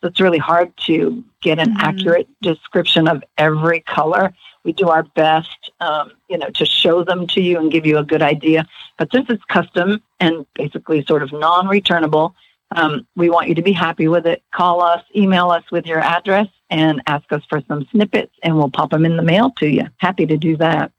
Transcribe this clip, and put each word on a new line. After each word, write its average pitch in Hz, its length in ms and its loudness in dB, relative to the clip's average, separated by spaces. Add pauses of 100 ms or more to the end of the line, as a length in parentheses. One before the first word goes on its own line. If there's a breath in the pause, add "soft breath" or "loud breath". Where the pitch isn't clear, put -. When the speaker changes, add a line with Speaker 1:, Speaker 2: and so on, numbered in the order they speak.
Speaker 1:
it's 170 180 -4
really 175 180 2
hard 170 360 0 (120)
to 165 360 -2 (200)
get 160 160 0
an 160 120 0
Speaker 2:
Mm-hmm. 208 100 -2
Speaker 1:
accurate 180 480 0 (140)
description 170 680 0
of 160 140 -2 (160)
every 156 420 0
color. 180 520 0 (320 loud breath)
We 165 80 -4
do 180 160 0
our 160 140 2
best, 160 680 -2 (100)
um, 151 320 -4 (160)
you 180 80 -6
know, 151 140 -6
to - 160 -2
show 175 380 2
them 180 240 -2
to - 120 -2
you 175 180 2
and 160 140 0
give 160 140 0
you 151 120 2
a 147 60 0
good 156 180 0
idea. 156 440 0 (320 loud breath)
But 160 120 -4
since 269 200 0
it's 220 160 -4
custom 190 560 -2 (180)
and 160 240 0 (100)
basically 151 520 -4
sort 151 160 2
of 135 100 -8
non-returnable, 170 1000 0 (420 soft breath)
um, 151 300 -2 (100)
we 170 140 2
want 170 180 2
you 170 60 2
to 165 80 -2
be 190 100 2
happy 165 360 -2
with 165 180 2
it. 170 160 -2 (100)
Call 175 300 0
us, 170 200 0 (140)
email 190 340 2
us 170 220 0
with 170 140 -4
your 160 140 -2
address, 190 460 0 (220)
and 156 380 0
ask 147 260 -4
us 151 160 -4
for 151 180 -4
some 147 240 -6
snippets, 208 420 0 (100)
and 165 140 0
we'll 143 140 2
pop 156 220 -2
'em 160 140 2
in 165 100 0
the 165 60 -2
mail 190 360 2
to 151 80 0
you. 156 300 0
Happy 185 300 -2
to 156 100 0
do 160 220 0
that. 160 400 0